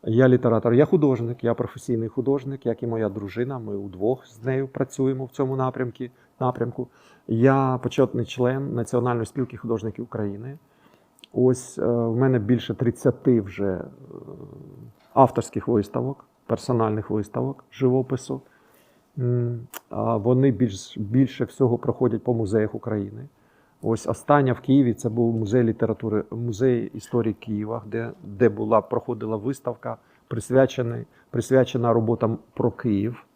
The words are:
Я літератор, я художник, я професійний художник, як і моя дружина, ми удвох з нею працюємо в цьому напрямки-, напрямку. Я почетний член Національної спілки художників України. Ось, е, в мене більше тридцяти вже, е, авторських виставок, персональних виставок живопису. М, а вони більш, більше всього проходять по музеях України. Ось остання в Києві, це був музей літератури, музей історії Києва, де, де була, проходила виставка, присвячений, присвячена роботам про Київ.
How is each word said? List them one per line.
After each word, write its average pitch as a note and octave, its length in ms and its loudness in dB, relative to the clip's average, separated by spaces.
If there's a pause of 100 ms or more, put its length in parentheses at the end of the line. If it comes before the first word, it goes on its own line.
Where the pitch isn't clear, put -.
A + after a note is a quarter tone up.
Я A#2+ 240 6
літератор, A#2+ 460 4
я C#3 100 6
художник, C3 600 0
я A#2 100 2
професійний A2+ 540 -4
художник, C3+ 580 -4
як A#2 160 -2
і B2 40 -4
моя A2+ 220 -2
дружина, G2+ 500 -6
ми G#2+ 180 -8
удвох G2+ 500 -4
з A2 180 -20
нею C3 240 -2
працюємо C3 560 -2
в B2 60 -14
цьому C3+ 260 -4
напрямки-, B2+ 540 -4 (300)
напрямку. B2 480 -4 (400)
Я C3 540 2
почетний A#2+ 440 0
член C3 480 -2
Національної A#2+ 520 -2
спілки B2 300 -6
художників A2+ 480 -6
України. G#2+ 540 -8 (760)
Ось, B2+ 460 0
е, - 80 -2
в A#2 300 0
мене C3 220 2
більше A2+ 360 0
тридцяти A#2+ 680 2
вже, G2 260 -6
е, F#2 180 -2 (1300)
авторських A#2+ 540 4
виставок, B2 560 -2 (220)
персональних A2 640 0
виставок A#2+ 600 -4
живопису. C3 680 0 (800)
М, A#2+ 420 -2 (300)
а A2+ 260 0
вони B2+ 340 4
більш, G2+ 480 -2
більше B2+ 460 2
всього A#2+ 340 0
проходять A#2 460 0
по B2 100 0
музеях G#2+ 400 0
України. G#2+ 540 -6 (540)
Ось A2 240 -2
остання C#3 460 2
в - 80 -4
Києві, C3 340 4
це - 140 -4
був A#2 280 2
музей A2+ 260 2
літератури, A2 680 0
музей A#2 640 -2
історії A2+ 400 -2
Києва, G#2+ 520 -6
де, A2+ 240 -6 (140)
де G2+ 240 4
була, G#2+ 320 4
проходила A2 560 -4
виставка, A#2 600 -6 (320)
присвячений, A#2 760 0 (240)
присвячена B2 600 2
роботам A2+ 460 2 (160)
про - 160 0
Київ. A2 540 -2 (120)